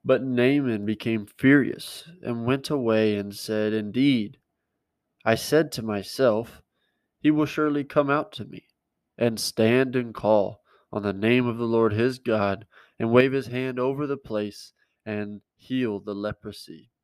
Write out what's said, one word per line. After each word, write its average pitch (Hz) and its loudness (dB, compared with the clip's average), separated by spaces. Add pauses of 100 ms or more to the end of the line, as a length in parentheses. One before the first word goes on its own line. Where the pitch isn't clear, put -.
But 135 2
Naaman 127 2
became 110 -4
furious - 2 (120)
and 117 -6
went 135 0
away 110 2
and 101 -8
said, 107 -2
"Indeed, 110 0 (880)
I 113 6
said 151 0
to - -8
myself, 110 -2 (580)
'He 151 2
will 151 0
surely 147 -2
come 143 0
out 147 -2
to 104 -12
me - -18 (500)
and 113 0
stand 123 2
and 120 -4
call 107 0 (300)
on 104 -6
the 101 -2
name 120 2
of 113 -4
the 117 -4
Lord 113 2
his 127 0
God 101 -2 (340)
and 113 0
wave 131 6
his 131 -4
hand 127 -6
over 139 -2
the 139 -6
place 104 -8 (340)
and 104 -8 (140)
heal 120 -4
the 101 -10
leprosy.'" 104 -10 (120)